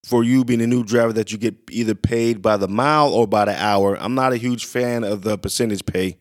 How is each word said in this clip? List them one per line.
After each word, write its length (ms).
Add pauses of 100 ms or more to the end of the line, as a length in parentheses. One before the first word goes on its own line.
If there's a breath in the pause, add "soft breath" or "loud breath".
for 180
you 200
being 180
a 40
new 180
driver, 300
that 180
you 60
get 180 (140)
either 240
paid 480
by 160
the 100
mile 420
or 180
by 180
the 100
hour. 400
I'm 200
not 180
a 40
huge 280
fan 380
of 180
the 160
percentage 480
pay 360